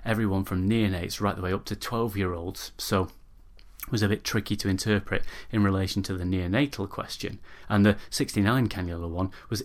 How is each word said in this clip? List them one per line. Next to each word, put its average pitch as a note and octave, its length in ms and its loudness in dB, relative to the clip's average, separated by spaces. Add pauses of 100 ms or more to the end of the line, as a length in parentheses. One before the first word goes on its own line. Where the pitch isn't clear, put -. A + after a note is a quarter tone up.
everyone G#2 380 2
from F#2+ 260 0
neonates G#2 500 2
right G2+ 160 0
the F#2 60 -8
way F#2 120 0
up G2+ 120 -2
to G#2 100 -4
twelve-year-olds, F#2+ 1040 -2
so F#2 320 0 (800)
it - 40 -10
was G#2+ 120 2
a G#2 40 6
bit G#2 160 0
tricky G#2 340 -2
to - 120 -2
interpret G2+ 540 0 (280)
in G#2+ 120 4
relation F#2+ 400 2
to F#2+ 100 -4
the F2+ 100 -4
neonatal F#2+ 640 0
question. - 520 -8 (300)
And G#2 160 6
the G2+ 120 6 (120)
sixty-nine A2+ 580 2
cannula E2+ 420 -4
one F#2 220 -2 (180)
was G#2+ 140 -4